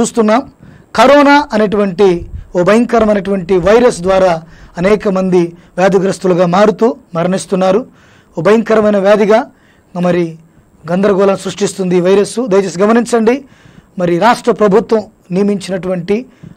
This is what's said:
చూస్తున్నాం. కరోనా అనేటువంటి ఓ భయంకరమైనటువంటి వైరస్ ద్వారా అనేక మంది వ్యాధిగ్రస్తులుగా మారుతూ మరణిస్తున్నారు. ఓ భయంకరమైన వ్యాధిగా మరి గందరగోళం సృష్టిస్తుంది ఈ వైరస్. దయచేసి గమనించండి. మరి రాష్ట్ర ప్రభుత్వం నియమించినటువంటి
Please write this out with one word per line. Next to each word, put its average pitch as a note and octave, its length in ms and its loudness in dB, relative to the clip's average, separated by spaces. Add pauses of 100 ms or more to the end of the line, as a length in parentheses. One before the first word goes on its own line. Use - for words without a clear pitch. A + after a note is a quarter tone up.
చూస్తున్నాం. A3+ 420 0 (540)
కరోనా C#4+ 560 4
అనేటువంటి G3+ 760 0 (300)
ఓ F3+ 60 2
భయంకరమైనటువంటి G3+ 920 -2
వైరస్ G#3 440 2
ద్వారా F3+ 420 0 (360)
అనేక G3+ 300 0
మంది F#3 440 0 (240)
వ్యాధిగ్రస్తులుగా F#3 680 0
మారుతూ G3+ 500 0 (180)
మరణిస్తున్నారు. F#3 720 -2 (520)
ఓ E3 40 -6
భయంకరమైన G#3+ 540 2
వ్యాధిగా G#3 500 2 (500)
మరి F3 420 -2 (540)
గందరగోళం G3 440 0
సృష్టిస్తుంది F#3 600 -4
ఈ F3+ 40 4
వైరస్. G3 480 0
దయచేసి F#3 340 -2
గమనించండి. A#3 640 0 (540)
మరి F3 200 0
రాష్ట్ర A#3 340 0
ప్రభుత్వం G#3+ 500 2 (280)
నియమించినటువంటి F#3 960 -4 (300)